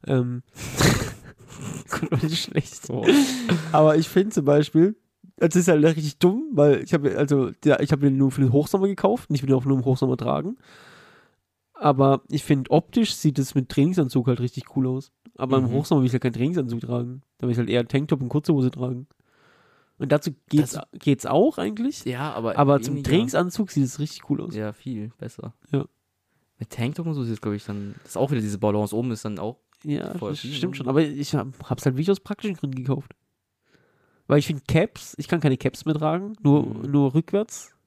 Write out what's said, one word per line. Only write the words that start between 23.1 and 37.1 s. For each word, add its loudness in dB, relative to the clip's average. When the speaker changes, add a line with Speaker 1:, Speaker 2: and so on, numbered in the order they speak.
Speaker 1:
Trainingsanzug 0
sieht 0
es -6
richtig -8
cool -2
aus. -10
Speaker 2:
Ja, -6
viel -10
besser. -14
Speaker 1:
Ja. -2
Speaker 2:
Mit -12
Tanktop -6
und -4
so -4
sieht -4
es, -10
glaub -4
ich, -10
dann, -10
das -20
ist -10
auch 0
wieder 0
diese -4
Balance. 0
Oben -2
ist -8
dann -8
auch -8
Speaker 1:
Ja, -6
Speaker 2:
voll -8
Speaker 1:
das -6
Speaker 2:
viel, -10
Speaker 1:
stimmt -4
Speaker 2:
ne? -12
Speaker 1:
schon. -6
Aber 2
ich -4
hab, -2
hab's -6
halt 0
wirklich -2
aus 0
praktischen -8
Gründen -6
gekauft. -6
Weil 4
ich 0
find -6
Caps, -2
ich -10
kann -2
keine 2
Caps -6
mehr -2
tragen, -4
nur, 6
Speaker 2:
Mhm. -8
Speaker 1:
nur 2